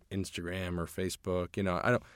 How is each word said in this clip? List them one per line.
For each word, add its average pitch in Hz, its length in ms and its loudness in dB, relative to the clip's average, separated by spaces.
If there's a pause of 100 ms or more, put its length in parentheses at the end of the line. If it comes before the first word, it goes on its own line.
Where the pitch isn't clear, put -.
(100)
Instagram 90 680 -2
or 82 80 0
Facebook. 90 720 -2
You 101 60 2
know, 90 200 2
I 120 80 4
don't, 123 120 4 (140)